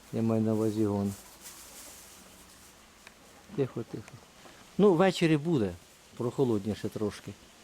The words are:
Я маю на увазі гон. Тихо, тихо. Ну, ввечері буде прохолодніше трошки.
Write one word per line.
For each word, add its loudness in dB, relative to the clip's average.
Я -2
маю 2
на 2
увазі 0
гон. 0
Тихо, -4
тихо. -14
Ну, 6
ввечері 4
буде 0
прохолодніше 0
трошки. -6